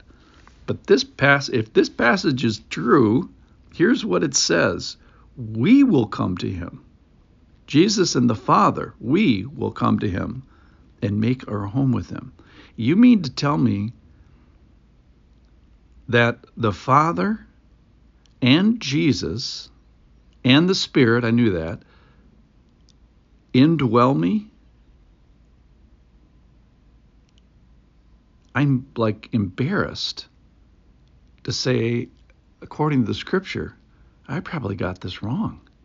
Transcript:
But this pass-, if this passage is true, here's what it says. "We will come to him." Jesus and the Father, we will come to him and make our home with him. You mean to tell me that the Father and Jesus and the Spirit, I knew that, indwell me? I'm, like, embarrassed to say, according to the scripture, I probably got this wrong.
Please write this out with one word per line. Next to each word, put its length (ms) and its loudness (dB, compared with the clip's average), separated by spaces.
But 180 -8
this 180 2
pass-, 460 0
if 240 -4
this 160 2
passage 560 0
is 240 -4
true, 600 0
here's 320 0
what 180 -2
it 120 -4
says. 600 -2
"We 480 4
will 220 4
come 320 -4
to 120 -6
him." 320 -12
Jesus 500 2
and 140 2
the 60 0
Father, 640 0
we 480 0
will 240 -6
come 280 0
to 100 -4
him 340 -6
and 180 -2
make 280 -2
our 180 -6
home 260 0
with 200 -4
him. 220 -14
You 200 0
mean 280 6
to 80 -6
tell 260 -2
me 360 -2
that 380 2
the 160 0
Father 760 0
and 380 2
Jesus 920 -4
and 260 4
the 60 2
Spirit, 480 2
I 80 0
knew 200 4
that, 320 -6
indwell 640 4
me? 340 -2
I'm, 320 0
like, 360 -2
embarrassed 960 -4
to 80 -8
say, 580 -2
according 400 -2
to 60 0
the 60 -4
scripture, 640 -6
I 140 -8
probably 340 -8
got 260 -8
this 220 -12
wrong. 380 -6